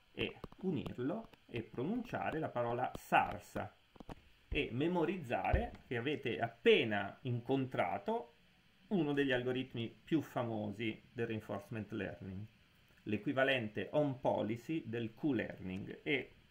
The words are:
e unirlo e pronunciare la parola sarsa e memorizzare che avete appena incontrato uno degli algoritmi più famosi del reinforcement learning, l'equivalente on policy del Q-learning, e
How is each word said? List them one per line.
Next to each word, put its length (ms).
e 260
unirlo 720
e 160
pronunciare 760
la 120
parola 440
sarsa 800
e 220
memorizzare 1000
che 100
avete 420
appena 840
incontrato 1120
uno 260
degli 180
algoritmi 720
più 160
famosi 920
del 160
reinforcement 680
learning, 520
l'equivalente 880
on 280
policy 640
del 300
Q-learning, 880
e 320